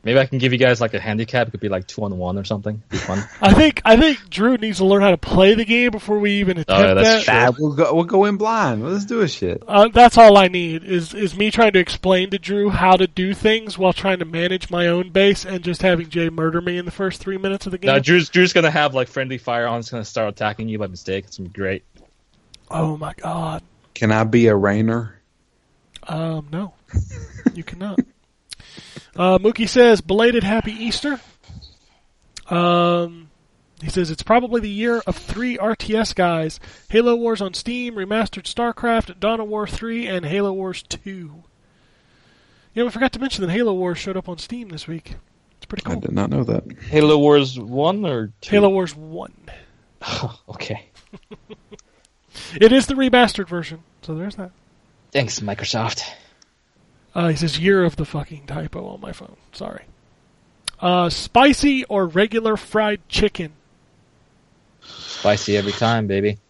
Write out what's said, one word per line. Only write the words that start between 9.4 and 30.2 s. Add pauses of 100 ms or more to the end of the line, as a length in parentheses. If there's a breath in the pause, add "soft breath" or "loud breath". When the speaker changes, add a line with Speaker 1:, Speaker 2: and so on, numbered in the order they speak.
Speaker 2:
Uh,
that's
all
I
need
is,
is
me
trying
to
explain
to
Drew
how
to
do
things
while
trying
to
manage
my
own
base
and
just
having
Jay
murder
me
in
the
first
three
minutes
of
the
game.
Speaker 1:
No,
Drew's,
Drew's
gonna
have,
like,
friendly
fire
on.
He's
gonna
start
attacking
you
by
mistake.
It's
gonna
be
great. (840)
Speaker 2:
Oh
my
god. (300)
Speaker 3:
Can
I
be
a
Rainer? (880)
Speaker 2:
Um,
no. (180)
<laughs>
You
cannot. (1160 loud breath)
Uh,
Mookie
says,
"Belated